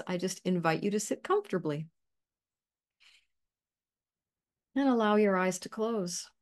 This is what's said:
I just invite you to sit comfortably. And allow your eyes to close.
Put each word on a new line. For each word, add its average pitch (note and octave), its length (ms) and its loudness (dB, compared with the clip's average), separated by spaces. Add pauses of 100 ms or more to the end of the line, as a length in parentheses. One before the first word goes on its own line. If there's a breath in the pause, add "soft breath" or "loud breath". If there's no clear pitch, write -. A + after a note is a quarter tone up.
I F3+ 120 -4
just F3+ 280 -6
invite E3+ 380 0
you G#3 80 -2
to G#3 80 0
sit - 240 -6
comfortably. D#3+ 640 -2 (3000 soft breath)
And C#4 120 2
allow A3 280 4
your G#3 200 4
eyes F#3 240 2
to - 100 -12
close. G#3+ 580 -4 (140)